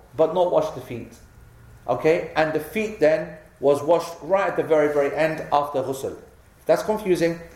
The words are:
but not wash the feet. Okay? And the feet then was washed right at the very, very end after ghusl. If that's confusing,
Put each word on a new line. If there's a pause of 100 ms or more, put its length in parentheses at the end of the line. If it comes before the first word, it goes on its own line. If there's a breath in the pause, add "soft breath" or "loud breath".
(160)
but
not
wash
the
feet. (720)
Okay?
And
the
feet
then (220)
was
washed
right
at
the
very,
very
end
after
ghusl. (420)
If
that's
confusing, (160)